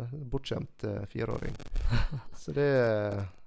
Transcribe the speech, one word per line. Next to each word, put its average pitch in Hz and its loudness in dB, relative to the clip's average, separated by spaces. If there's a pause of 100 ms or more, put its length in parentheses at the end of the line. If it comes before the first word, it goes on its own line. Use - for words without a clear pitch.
(300)
bortskjemt, - -4
eh, 104 -2
fireåring. 113 -2 (420)
<laughs> - 2
Så - -6
det, 113 4 (200)